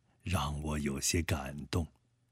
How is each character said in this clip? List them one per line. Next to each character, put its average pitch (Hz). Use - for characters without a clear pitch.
让 76
我 76
有 69
些 85
感 71
动。 82